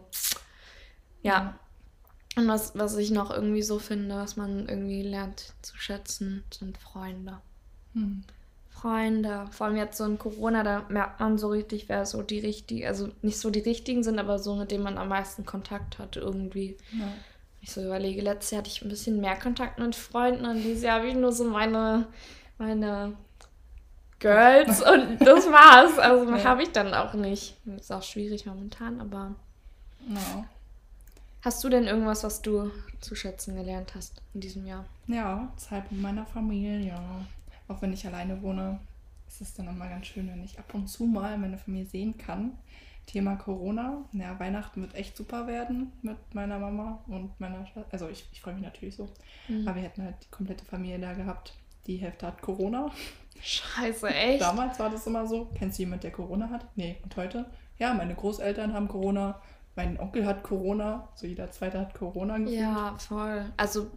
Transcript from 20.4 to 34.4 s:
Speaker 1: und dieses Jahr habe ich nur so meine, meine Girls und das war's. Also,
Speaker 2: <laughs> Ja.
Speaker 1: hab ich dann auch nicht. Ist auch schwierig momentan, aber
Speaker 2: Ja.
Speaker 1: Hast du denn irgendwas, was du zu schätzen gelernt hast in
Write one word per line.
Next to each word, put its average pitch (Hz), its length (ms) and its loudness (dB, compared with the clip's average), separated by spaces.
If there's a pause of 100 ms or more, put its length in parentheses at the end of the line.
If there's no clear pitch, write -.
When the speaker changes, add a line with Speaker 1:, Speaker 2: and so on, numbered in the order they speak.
Speaker 1:
und 226 160 -2
dieses 226 180 -2
Jahr 226 180 2
habe 233 100 0
ich 262 40 -2
nur 254 200 4
so 240 100 0
meine, 220 640 2 (500)
meine 208 560 -2 (1040)
Girls 226 640 10
und 262 380 8
das 349 260 12
war's. 302 540 12
Also, 247 320 8
Speaker 2:
<laughs> 208 40 4
Ja. 202 80 2
Speaker 1:
hab 254 160 6
ich 330 120 0
dann 202 220 2
auch - 200 0
nicht. 202 420 -4 (220)
Ist - 140 -14
auch 190 120 -8
schwierig 208 420 -8
momentan, 214 560 -10
aber 202 340 -10 (760)
Speaker 2:
Ja. 196 360 -8 (1000)
Speaker 1:
Hast 233 200 -4
du 220 60 -2
denn 247 160 4
irgendwas, 214 380 0
was 214 180 -6
du 208 300 -2 (280)
zu - 160 -14
schätzen 190 400 -10
gelernt 185 400 -10
hast - 260 -16 (120)
in 196 80 -10